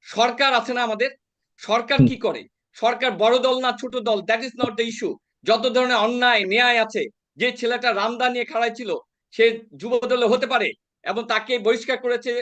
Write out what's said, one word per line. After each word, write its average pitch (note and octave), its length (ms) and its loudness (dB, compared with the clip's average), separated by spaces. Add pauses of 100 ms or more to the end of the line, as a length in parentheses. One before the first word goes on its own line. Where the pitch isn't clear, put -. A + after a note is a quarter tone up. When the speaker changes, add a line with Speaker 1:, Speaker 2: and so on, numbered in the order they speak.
Speaker 1:
সরকার B3 520 0
আছে A#3+ 200 -2
না B3 100 -2
আমাদের, A3 260 -2 (480)
সরকার A#3 420 0
Speaker 2:
হুম। B3+ 80 8
Speaker 1:
কি B3 80 0
করে? E3 260 -4 (320)
সরকার A#3+ 380 0
বড় G#3+ 280 4
দল B3+ 200 2
না B3+ 120 0 (100)
ছোট B3+ 140 -10
দল, G#3+ 260 -2
that A3+ 200 0
is C4 160 -8
not A#3+ 140 -2
the A3+ 140 -2
issue। A3+ 280 -6 (300)
যত A3+ 260 2
ধরনের B3 260 2
অন্যায় A#3 500 2
ন্যায় A#3 360 2
আছে, G#3+ 220 -2 (320)
যে A#3+ 220 0
ছেলেটা A#3+ 380 -2
রামদা A#3 340 0
নিয়ে B3 160 -4
খাড়াই A#3 300 -2
ছিল, A3+ 160 -8 (400)
সে A3+ 140 4 (300)
যুব A#3 220 -4
দলে A#3+ 280 0
হতে A#3+ 220 2
পারে A3+ 240 0 (320)
এবং G#3 240 -4
তাকে A3+ 320 -2
বহিষ্কার A3+ 380 0
করেছে A#3+ 340 -4 (100)